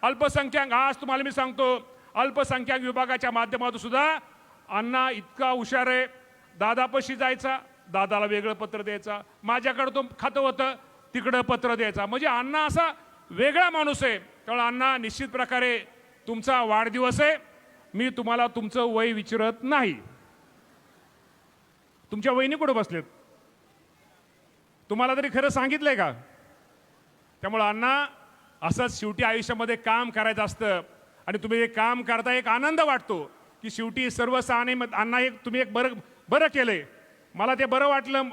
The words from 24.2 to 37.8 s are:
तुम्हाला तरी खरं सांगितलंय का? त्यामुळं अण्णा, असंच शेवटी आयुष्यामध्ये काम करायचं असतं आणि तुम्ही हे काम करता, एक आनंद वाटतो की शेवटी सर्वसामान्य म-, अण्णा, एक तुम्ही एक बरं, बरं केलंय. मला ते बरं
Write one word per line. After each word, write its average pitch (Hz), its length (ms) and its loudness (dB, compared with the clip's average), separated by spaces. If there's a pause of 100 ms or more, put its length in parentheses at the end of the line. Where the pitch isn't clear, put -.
तुम्हाला 247 260 2
तरी 277 120 -2
खरं 262 200 2
सांगितलंय 277 460 0
का? 175 180 0 (1300)
त्यामुळं 208 280 2
अण्णा, 254 380 2 (560)
असंच 170 380 -2
शेवटी 208 220 -4
आयुष्यामध्ये 226 540 -2
काम 233 340 0
करायचं 214 340 0
असतं 196 380 -2 (440)
आणि 196 120 -4
तुम्ही 220 200 -2
हे 233 80 2
काम 233 360 0
करता, 226 300 0
एक 247 160 -2
आनंद 285 320 2
वाटतो 233 500 0 (320)
की 220 80 -10
शेवटी 233 400 -4
सर्वसामान्य 247 640 0
म-, 247 200 -4
अण्णा, 233 260 0
एक 247 240 -2
तुम्ही 240 160 -2
एक 208 120 -2
बरं, 247 220 0 (340)
बरं 311 180 4
केलंय. 233 380 0 (500)
मला 214 200 2
ते 254 100 0
बरं 262 240 2